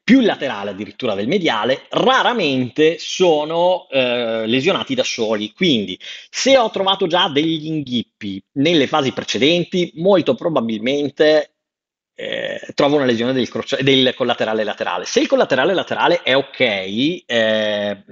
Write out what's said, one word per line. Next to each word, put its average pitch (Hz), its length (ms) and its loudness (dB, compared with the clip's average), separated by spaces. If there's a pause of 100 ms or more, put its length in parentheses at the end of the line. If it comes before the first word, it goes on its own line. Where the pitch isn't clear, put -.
più 262 160 6
il 233 60 4
laterale 120 440 -2
addirittura 104 460 -6
del 104 120 -2
mediale, 135 600 0
raramente 170 1120 0
sono, 170 880 0
eh, 120 560 -2
lesionati 131 500 0
da 123 80 0
soli. 107 500 -2
Quindi 110 460 0 (300)
se 269 280 2
ho 220 120 2
trovato 190 380 -2
già 175 220 0
degli 156 360 -2
inghippi 123 760 -6 (120)
nelle 143 340 2
fasi 139 240 -2
precedenti, 165 840 -2
molto 170 400 2
probabilmente, 143 1160 0 (680)
eh, 110 400 -8 (140)
trovo 147 220 2
una 143 100 2
lesione 120 280 0
del 127 160 0
croce-, 127 340 -4
del 131 320 4
collaterale 113 480 -2
laterale. 98 420 -4
Se - 140 0
il 285 80 0
collaterale 180 460 2
laterale 139 500 0
è 127 120 2
ok, 123 880 -2
eh, 107 880 0